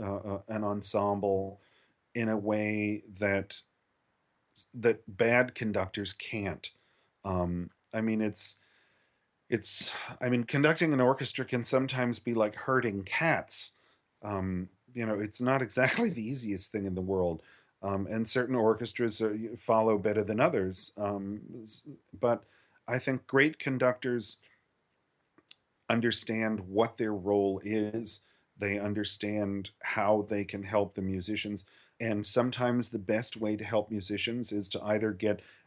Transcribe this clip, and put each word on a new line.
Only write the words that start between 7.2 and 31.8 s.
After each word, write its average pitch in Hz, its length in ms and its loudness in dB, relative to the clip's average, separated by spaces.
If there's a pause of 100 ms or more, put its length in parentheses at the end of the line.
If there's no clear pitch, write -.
Um, 87 440 -2 (240)
I 110 60 -4
mean, 110 220 0
it's, - 360 0 (920)
it's, - 420 2 (300)
I 127 80 0
mean, 120 160 2
conducting 156 480 4
an 131 80 4
orchestra 131 420 2
can 120 220 -2
sometimes 127 520 2
be 120 160 -4
like 107 220 2
herding 113 480 0
cats. - 720 0 (500)
Um, 95 460 -2 (240)
you 120 120 -4
know, 104 140 -2
it's 107 220 -6
not 127 200 2
exactly 131 480 2
<laughs> - 20 0
the 117 140 -4
easiest 113 460 -2
thing 101 140 -2
in 92 100 -4
the 92 60 -2
world. 92 400 0 (420)
Um, 98 240 -2
and 113 200 -2
certain 127 280 0
orchestras, 113 640 2
uh, 107 120 2
y-, 110 240 -6
follow 110 400 4
better 104 260 2
than 104 160 0
others. 104 580 0
Um, 101 440 -4 (200)
s-, 110 220 -10 (340)
but 120 260 0 (440)
I 123 120 -2
think 131 280 -4
great 143 320 4
conductors 123 800 0 (1500)
understand 110 800 0
what 113 280 2
their 107 160 0
role 98 500 2
is. 107 580 -2 (360)
They 101 200 0
understand 104 920 -2 (100)
how 104 480 2
they 101 140 0
can 98 200 -8
help 101 300 0
the 101 80 -6
musicians. 98 640 -4 (340)